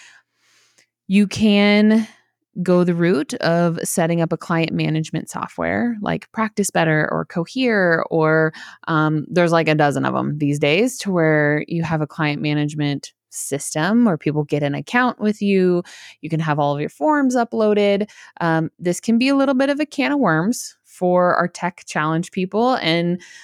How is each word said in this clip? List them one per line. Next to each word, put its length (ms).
you 180
can 800
go 220
the 100
route 420
of 480
setting 380
up 100
a 60
client 340
management 560
software 760
like 320
Practice 360
Better 420
or 140
Cohere, 880
or, 420
um, 400
there's, 240
like, 160
a 60
dozen 320
of 100
'em 220
these 220
days 400
to 120
where 560
you 140
have 200
a 40
client 380
management 680
system 760
where 140
people 240
get 180
an 140
account 440
with 220
you. 400
You 80
can 120
have 180
all 160
of 40
your 120
forms 440
uploaded. 720
Um, 380
this 220
can 180
be 120
a 60
little 200
bit 160
of 80
a 80
can 240
of 80
worms 640
for 500
our 140
tech 400
challenge 420
people. 460
And, 440